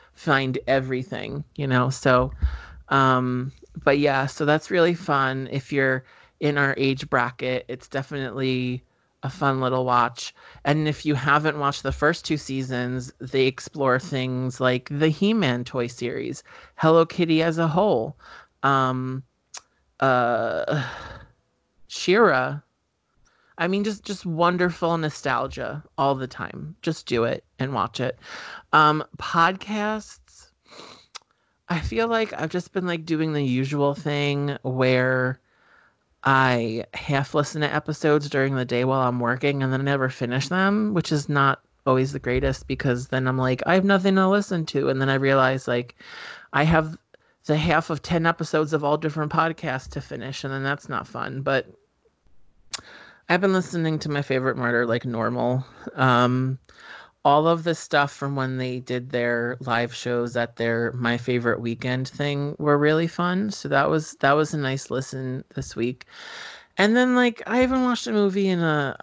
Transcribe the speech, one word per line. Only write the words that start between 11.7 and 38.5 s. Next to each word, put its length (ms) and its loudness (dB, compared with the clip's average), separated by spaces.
the 100 -2
first 320 0
two 120 0
seasons, 800 -6
they 280 2
explore 500 0
things 640 -4
like 320 0
the 160 2
He-Man 560 2
toy 240 -4
series, 560 -8
Hello 300 6
Kitty 360 2
as 160 0
a 100 2
whole, 500 2
um, 600 0
uh, 800 0
<sighs> 500 -20
She-Ra. 720 2
I 100 0
mean, 160 0
just, 200 -6
just 220 -10
wonderful 720 0
nostalgia 880 -4
all 180 2
the 120 -6
time. 540 -12
Just 240 -4
do 180 0
it 200 -2
and 140 -4
watch 260 -2
it. 180 -4
Um, 300 6
podcasts, 1300 -4
I 100 0
feel 280 0
like 260 -2
I've 160 -6
just 240 -6
been, 140 -2
like, 180 -4
doing 280 0
the 100 0
usual 500 2
thing 680 -2
where 760 2
I 680 2
half 420 -2
listen 260 0
to 120 0
episodes 560 0
during 260 0